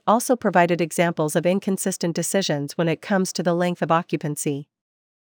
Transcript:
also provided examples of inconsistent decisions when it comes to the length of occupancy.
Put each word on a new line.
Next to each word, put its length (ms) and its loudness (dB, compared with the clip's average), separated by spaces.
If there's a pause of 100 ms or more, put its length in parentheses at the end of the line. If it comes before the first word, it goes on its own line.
also 280 2
provided 460 2
examples 540 0
of 100 0
inconsistent 680 -2
decisions 600 -2
when 140 2
it 120 -2
comes 320 0
to 100 -4
the 100 2
length 300 0
of 80 0
occupancy. 800 -2 (680)